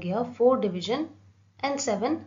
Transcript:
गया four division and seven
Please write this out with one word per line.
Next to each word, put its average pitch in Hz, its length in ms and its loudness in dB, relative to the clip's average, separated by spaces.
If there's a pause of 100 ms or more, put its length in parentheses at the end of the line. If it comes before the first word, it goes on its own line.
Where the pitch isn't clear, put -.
गया 208 200 -2 (140)
four 254 240 6
division 202 420 -2 (600)
and 277 140 -2
seven 233 360 0 (120)